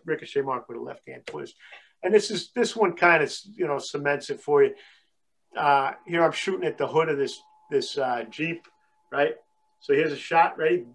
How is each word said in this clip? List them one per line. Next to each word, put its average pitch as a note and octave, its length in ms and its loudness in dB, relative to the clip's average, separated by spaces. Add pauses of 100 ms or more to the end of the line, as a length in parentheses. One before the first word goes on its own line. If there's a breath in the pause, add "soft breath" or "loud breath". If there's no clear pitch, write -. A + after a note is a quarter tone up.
ricochet D3 380 -4
mark C3 260 -6
with A#2 80 -12
a A#2 60 -10
left-hand - 440 -16
twist. - 300 -14 (460 soft breath)
And F#3 100 0
this G#3 180 4
is, G3 220 -6
this A#3 240 -2
one G3+ 180 2
kind E3+ 280 4
of, C3 100 -4 (220)
you F3 120 -4
know, C#3+ 120 -2
cements C#3+ 500 -4
it C#3 120 -8
for C#3+ 220 4
you. C3+ 120 4 (840 soft breath)
Uh, C#3 360 2 (140)
here E3+ 160 0
I'm D#3+ 100 4
shooting F#3 340 -4
at D3+ 100 -4
the C#3+ 100 -2
hood D#3 220 0
of D3 80 0
this, C#3 240 -4 (300)
this, - 260 -2
uh, B2 320 -2
Jeep, E3 380 -8 (440)
right? C#3+ 240 0 (460)
So - 140 2
here's D3+ 180 2
a C#3 40 -8
shot, - 420 2
ready? D#3+ 200 2 (160)